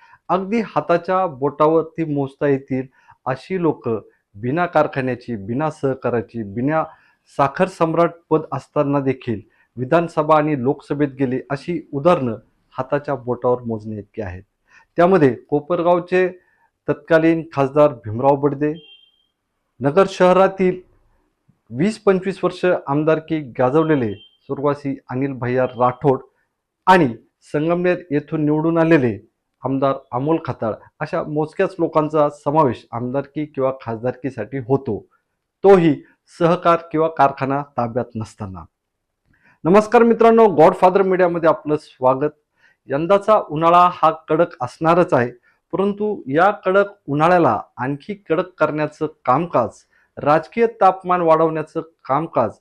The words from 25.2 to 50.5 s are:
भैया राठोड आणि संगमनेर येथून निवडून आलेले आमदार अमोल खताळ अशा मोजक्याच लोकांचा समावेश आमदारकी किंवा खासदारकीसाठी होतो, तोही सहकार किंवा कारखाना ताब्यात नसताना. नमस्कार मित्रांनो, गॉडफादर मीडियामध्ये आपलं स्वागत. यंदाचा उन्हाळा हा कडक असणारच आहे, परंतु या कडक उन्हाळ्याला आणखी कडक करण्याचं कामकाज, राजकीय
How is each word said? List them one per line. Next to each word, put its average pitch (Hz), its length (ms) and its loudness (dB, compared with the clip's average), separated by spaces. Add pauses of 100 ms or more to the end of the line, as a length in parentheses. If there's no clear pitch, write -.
भैया 123 320 -2
राठोड 127 540 0 (680)
आणि 170 280 4 (380)
संगमनेर 175 580 -2
येथून 147 340 -4
निवडून 156 340 0
आलेले 151 400 2 (440)
आमदार 135 320 -2 (180)
अमोल 143 320 -2
खताळ 120 280 -6 (280)
अशा 156 220 -6
मोजक्याच 151 560 -4
लोकांचा 151 520 0
समावेश 147 600 -2
आमदारकी 131 540 -8
किंवा 135 260 -4 (100)
खासदारकीसाठी 123 760 -8
होतो, 131 480 -4 (580)
तोही 170 380 6 (360)
सहकार 175 400 2 (140)
किंवा 160 160 0
कारखाना 139 540 0 (140)
ताब्यात 120 280 -4 (120)
नसताना. 101 480 -12 (1000)
नमस्कार 214 380 4
मित्रांनो, 226 460 6
गॉडफादर 180 540 4
मीडियामध्ये 175 460 2
आपलं 151 280 0
स्वागत. 131 540 -2 (560)
यंदाचा 196 540 2 (100)
उन्हाळा 170 420 4
हा 156 180 2 (180)
कडक 165 320 0
असणारच 160 540 0
आहे, 123 160 0 (420)
परंतु 202 540 -4
या 160 240 2
कडक 202 360 0 (200)
उन्हाळ्याला 151 540 2 (160)
आणखी 139 380 -8
कडक 180 440 -6
करण्याचं 151 480 -4 (180)
कामकाज, 135 600 -2 (320)
राजकीय 160 500 0